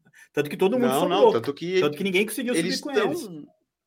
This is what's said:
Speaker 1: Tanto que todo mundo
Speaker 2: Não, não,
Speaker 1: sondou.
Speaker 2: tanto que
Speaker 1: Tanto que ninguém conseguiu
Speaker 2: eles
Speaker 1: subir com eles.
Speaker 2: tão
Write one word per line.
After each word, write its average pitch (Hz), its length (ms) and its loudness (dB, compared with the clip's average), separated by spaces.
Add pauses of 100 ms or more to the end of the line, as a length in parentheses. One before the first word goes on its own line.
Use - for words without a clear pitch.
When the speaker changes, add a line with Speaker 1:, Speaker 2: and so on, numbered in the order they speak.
(320)
Speaker 1:
Tanto 147 180 -2
que 190 60 -10
todo 185 160 2
mundo 240 160 2
Speaker 2:
Não, 170 200 2
não, 175 100 0
Speaker 1:
sondou. 214 160 8
Speaker 2:
tanto 135 200 -2
que 180 240 -2
Speaker 1:
Tanto 147 180 0
que 196 60 -6
ninguém 196 240 0
conseguiu 247 260 -6
Speaker 2:
eles 220 280 0
Speaker 1:
subir 285 140 -8
com 202 60 2
eles. 214 220 -2
Speaker 2:
tão 165 240 -14 (400)